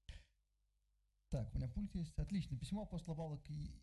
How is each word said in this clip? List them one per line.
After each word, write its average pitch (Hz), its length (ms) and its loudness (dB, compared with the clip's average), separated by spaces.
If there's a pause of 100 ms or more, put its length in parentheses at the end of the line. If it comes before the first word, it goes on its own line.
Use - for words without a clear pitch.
(1300)
Так, 135 240 2
у 139 40 4
меня 131 100 2
пульт 202 260 0
есть. 165 240 -2
Отлично. 151 400 2
Письмо 208 260 0
апостола 165 300 -2
Павла 156 220 -2
к 147 140 -8
Е-, 147 200 -2 (120)